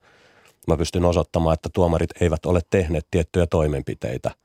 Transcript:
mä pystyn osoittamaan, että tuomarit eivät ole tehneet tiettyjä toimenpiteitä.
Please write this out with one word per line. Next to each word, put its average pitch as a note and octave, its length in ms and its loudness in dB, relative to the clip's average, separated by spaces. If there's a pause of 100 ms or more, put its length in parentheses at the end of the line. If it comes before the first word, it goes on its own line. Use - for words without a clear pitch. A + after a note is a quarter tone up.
(680)
mä E2+ 100 2
pystyn D#2+ 280 0
osoittamaan, E2 500 2
että D#2+ 180 -6
tuomarit E2+ 380 2 (100)
eivät D#2+ 260 0
ole F2 140 2 (100)
tehneet E2 400 0
tiettyjä F2 360 0
toimenpiteitä. C#2 840 -4 (140)